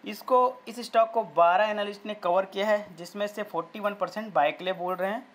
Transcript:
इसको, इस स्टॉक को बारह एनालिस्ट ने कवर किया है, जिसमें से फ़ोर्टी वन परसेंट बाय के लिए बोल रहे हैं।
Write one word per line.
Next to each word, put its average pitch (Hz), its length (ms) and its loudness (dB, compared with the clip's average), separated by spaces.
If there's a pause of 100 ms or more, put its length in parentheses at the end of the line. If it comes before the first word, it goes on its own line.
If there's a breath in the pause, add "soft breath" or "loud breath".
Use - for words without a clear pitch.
इसको, 254 540 0 (100)
इस 226 140 -12
स्टॉक 226 280 2
को 226 120 0 (120)
बारह 170 320 6
एनालिस्ट 208 400 -6
ने 214 100 -8
कवर 185 300 2
किया 196 200 -4
है, 208 200 2 (100)
जिसमें 190 320 -6
से 208 160 -10
फ़ोर्टी 170 360 -8
वन 202 140 -2
परसेंट 202 400 -6
बाय 151 180 4
के 180 120 -12
लिए 185 100 -2
बोल 180 200 -4
रहे 185 160 -4
हैं। 247 240 -8